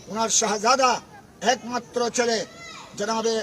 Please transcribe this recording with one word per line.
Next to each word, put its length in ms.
ওনার 180
শাহজাদা 520
একমাত্র 460
ছেলে 200
জনাবে 440